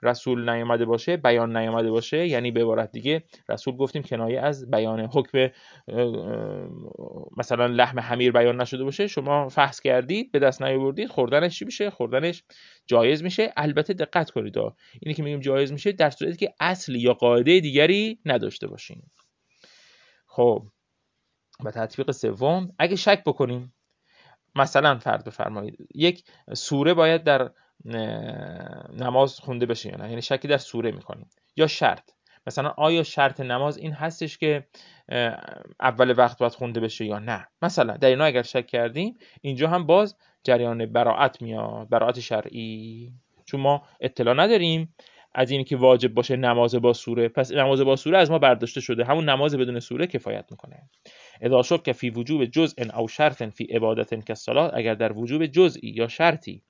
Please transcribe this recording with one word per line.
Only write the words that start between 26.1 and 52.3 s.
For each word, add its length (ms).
سوره 420
باید 300
در، 180
اه، 1600
نماز 400
خونده 280
بشه 220
یا 80
نه، 120
یعنی 140
شکی 260
در 80
سوره 340
می‌کنیم، 380
یا 100
شرط، 440
مثلاً 300
آیا 260
شرط 380
نماز 380
این 140
هستش 460
که، 280
اه، 280
اول 360
وقت 220
باید 140
خونده 280
بشه 240
یا 140
نه، 300
مثلاً 340
در 120
اینا 160
اگر 180
شک 240
کردیم، 480
اینجا 280
هم 180
باز 300
جریان 420
براءت 560
میاد، 460
براءت 320
شرعی، 920
چون 160
ما 220
اطلاع 340
نداریم 600
از 160
این 140
که 120
واجب 380
باشه 220
نماز 380
با 180
سوره، 360
پس 240
نماز 280
با 160
سوره 220
از 120
ما 80
برداشته 420
شده، 240
همون 240
نماز 280
بدون 240
سوره 260
کفایت 440
می‌کنه. 400
اذا 220
شک 300
فی 180
وجوب 340